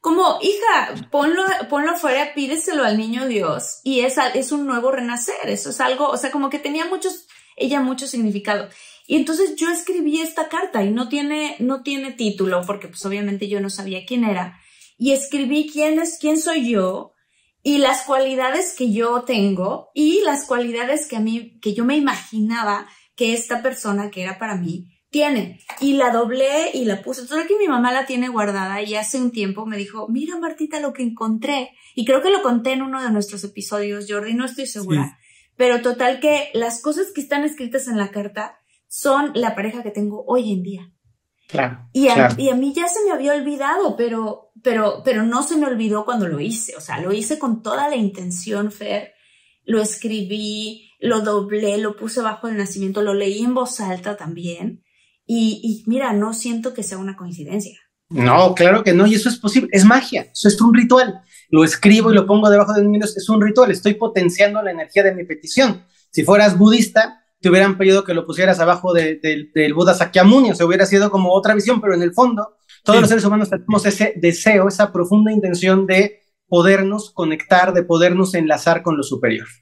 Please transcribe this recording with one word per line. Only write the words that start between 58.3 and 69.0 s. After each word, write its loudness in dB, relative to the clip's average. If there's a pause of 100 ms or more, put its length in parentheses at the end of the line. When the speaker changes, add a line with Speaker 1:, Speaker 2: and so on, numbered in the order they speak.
Speaker 3:
claro 6
que 4
no, 6
y 6
eso 0
es 0
posible, 2
es 8
magia, 6 (120)
eso 2
es 4
un 8
ritual. 4 (300)
Lo 6
escribo 6
y 6
lo 6
pongo 4
debajo 4
de 4
mí, 4
es -6
un 4
ritual, 6
estoy 0
potenciando 2
la -4
energía 0
de 4
mi -8
petición. 0 (280)
Si 0
fueras 6
budista, 4 (160)
te 4
hubieran 6
pedido 4
que -4
lo -2
pusieras 2
abajo 2
de, 0